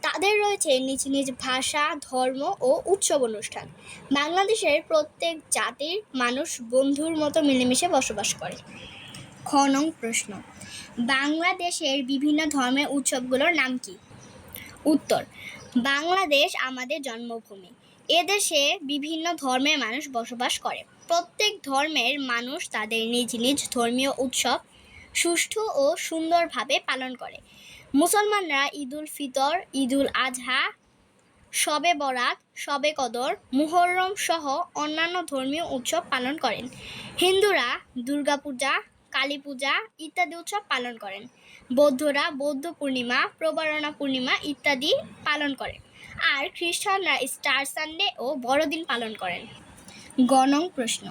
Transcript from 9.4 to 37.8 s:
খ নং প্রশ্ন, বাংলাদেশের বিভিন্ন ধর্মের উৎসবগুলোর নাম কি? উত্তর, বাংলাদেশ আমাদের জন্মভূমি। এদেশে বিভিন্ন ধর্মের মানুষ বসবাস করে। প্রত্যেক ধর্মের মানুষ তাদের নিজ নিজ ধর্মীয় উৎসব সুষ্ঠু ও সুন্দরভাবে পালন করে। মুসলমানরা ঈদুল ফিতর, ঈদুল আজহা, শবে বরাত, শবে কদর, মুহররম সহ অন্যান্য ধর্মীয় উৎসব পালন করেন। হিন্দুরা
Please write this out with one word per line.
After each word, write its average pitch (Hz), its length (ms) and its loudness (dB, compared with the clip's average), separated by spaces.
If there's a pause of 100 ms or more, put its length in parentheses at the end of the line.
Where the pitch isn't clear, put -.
খ - 20 -8 (240)
নং 277 120 4 (140)
প্রশ্ন, 226 320 -4 (840)
বাংলাদেশের 320 840 0 (140)
বিভিন্ন 294 300 2 (140)
ধর্মের 269 400 2
উৎসবগুলোর 269 680 2
নাম 262 100 0 (120)
কি? 180 120 -14 (1000)
উত্তর, - 280 2 (680)
বাংলাদেশ 311 580 4 (180)
আমাদের 254 400 -4
জন্মভূমি। 226 640 -12 (380)
এদেশে 339 520 4 (300)
বিভিন্ন 311 340 -4 (180)
ধর্মের 269 420 2
মানুষ 247 180 -4 (140)
বসবাস 240 360 -2 (120)
করে। 151 160 -4 (280)
প্রত্যেক 349 440 0 (160)
ধর্মের 269 440 0 (200)
মানুষ 247 260 -4 (160)
তাদের 220 260 -2 (120)
নিজ 240 180 0 (120)
নিজ 285 160 2 (180)
ধর্মীয় 247 340 0 (140)
উৎসব 254 340 0 (640)
সুষ্ঠু 339 400 0 (220)
ও - 20 6 (220)
সুন্দরভাবে 320 680 0 (140)
পালন 262 320 -4
করে। - 180 -14 (600)
মুসলমানরা 370 600 4 (200)
ঈদুল 294 240 -8 (100)
ফিতর, 277 380 0 (280)
ঈদুল 269 260 2 (180)
আজহা, 262 360 -2 (920)
শবে 302 380 2 (100)
বরাত, 262 360 0 (260)
শবে 285 360 0
কদর, 247 320 -2 (260)
মুহররম 359 540 4 (160)
সহ 330 180 0 (360)
অন্যান্য 320 340 -2 (160)
ধর্মীয় 277 340 -2 (100)
উৎসব 311 280 -2 (100)
পালন 254 300 -2
করেন। 233 220 -2 (560)
হিন্দুরা 370 460 4 (400)